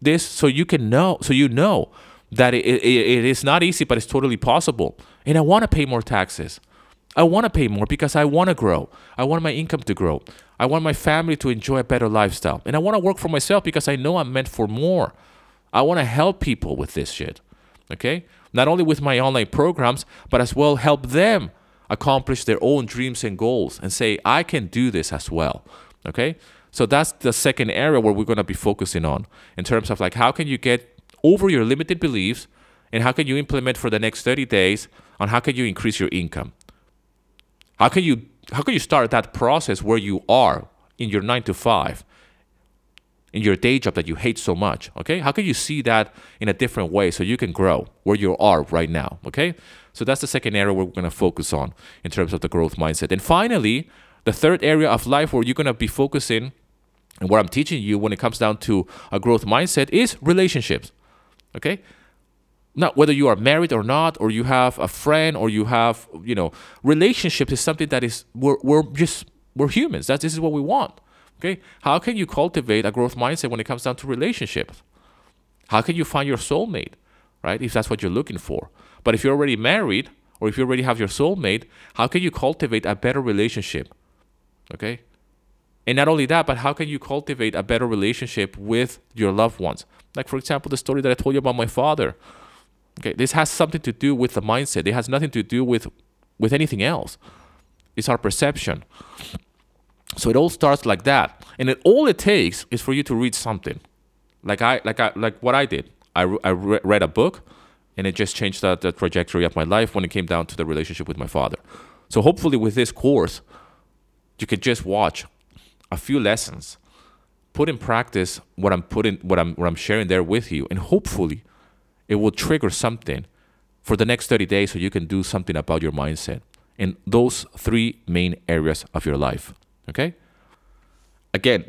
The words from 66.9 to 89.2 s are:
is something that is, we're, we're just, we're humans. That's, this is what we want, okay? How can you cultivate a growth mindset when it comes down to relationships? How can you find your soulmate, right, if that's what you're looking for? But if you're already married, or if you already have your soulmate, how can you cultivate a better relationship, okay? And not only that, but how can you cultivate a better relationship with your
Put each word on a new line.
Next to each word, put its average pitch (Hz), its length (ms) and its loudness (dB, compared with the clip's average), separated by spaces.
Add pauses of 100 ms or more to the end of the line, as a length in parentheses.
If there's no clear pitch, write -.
is 131 100 -2
something 156 280 -2
that 127 140 0
is, 117 300 -6
we're, 135 300 2
we're 147 180 6
just, 151 460 -2 (280)
we're 139 120 2
humans. 233 400 -2
That's, 143 160 0
this 160 100 -2
is 160 60 -6
what 160 140 0
we 147 60 -2
want, 214 400 -2 (380)
okay? 180 240 -6 (200)
How 147 180 2
can 233 180 -4
you 185 80 0
cultivate 120 580 0
a 104 80 0
growth 123 240 -2
mindset 123 360 -2
when 117 80 -6
it 110 60 -6
comes 123 180 -6
down 123 140 -2
to 135 100 -14
relationships? 135 720 -4 (840)
How 110 160 2
can 170 120 -2
you 170 80 -2
find 143 240 -2
your 131 100 -2
soulmate, 165 560 -4 (500)
right, 104 180 -4
if 117 120 -6
that's 113 180 0
what 110 100 -4
you're 95 80 -2
looking 98 300 -4
for? - 320 -10 (320)
But 113 100 2
if 110 100 0
you're 135 120 2
already 143 200 0
married, 127 540 0 (300)
or 110 80 -2
if 104 100 -2
you 131 60 0
already 127 180 0
have 127 160 0
your 104 120 -2
soulmate, 143 560 -2 (280)
how 117 140 0
can 180 160 -2
you 165 80 -2
cultivate 127 560 -2
a 101 80 0
better 131 260 -2
relationship, 104 720 -4 (800)
okay? 113 280 -8 (840)
And 127 120 0
not 143 100 4
only 156 200 2
that, 160 200 2
but 127 120 -2
how 139 120 -2
can 151 160 -8
you 147 100 -8
cultivate 135 580 -4
a 92 60 -2
better 117 240 -2
relationship 107 720 -4
with 113 420 -4 (140)
your 104 200 0